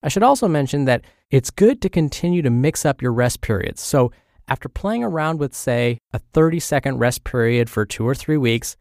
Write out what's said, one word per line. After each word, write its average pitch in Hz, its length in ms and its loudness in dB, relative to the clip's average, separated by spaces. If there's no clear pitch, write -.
I 156 60 -2
should 196 160 0
also 254 240 4
mention 143 380 0
that 123 180 2
it's 131 200 2
good 233 320 4
to 196 60 -2
continue 175 540 0
to 131 80 2
mix 127 340 0
up 143 180 0
your 123 100 0
rest 123 280 0
periods. - 400 -4
So 123 300 2
after - 200 -6
playing 226 360 -4
around 160 340 -2
with, 143 160 -4
say, 120 440 -2
a - 60 -4
thirty-second 151 800 0
rest 120 240 0
period 120 480 0
for 107 160 -2
two - 200 -4
or 131 80 0
three 156 220 -2
weeks 117 440 0